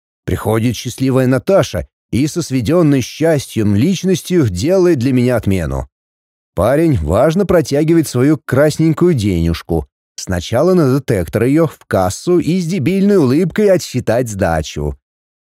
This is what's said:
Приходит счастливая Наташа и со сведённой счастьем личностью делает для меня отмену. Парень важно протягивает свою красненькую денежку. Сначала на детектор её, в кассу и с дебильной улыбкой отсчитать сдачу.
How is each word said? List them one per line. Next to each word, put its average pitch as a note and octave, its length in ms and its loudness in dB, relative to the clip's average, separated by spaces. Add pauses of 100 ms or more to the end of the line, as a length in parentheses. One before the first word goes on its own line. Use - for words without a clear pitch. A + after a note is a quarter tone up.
(260)
Приходит A2+ 500 -2
счастливая C3 520 -2
Наташа C3 600 0 (240)
и C3 160 0
со E3+ 140 -6
сведённой C#3 600 0
счастьем A#2+ 720 -2
личностью F3 760 0
делает E3 500 0
для B2+ 140 0
меня B2 240 2
отмену. D#2 500 -2 (680)
Парень C#3 440 2
важно C3 480 0
протягивает D#3+ 600 0
свою C#3 360 0
красненькую D#3 680 2
денежку. E2 720 -2 (300)
Сначала A#2 560 -2
на D3 200 2
детектор A2 500 0
её, D3 240 2
в - 180 -10
кассу G2+ 540 0
и F3+ 200 0
с F3 60 -4
дебильной F#3+ 520 0
улыбкой E3 520 2
отсчитать B2 600 -2
сдачу. D#2+ 680 -4 (460)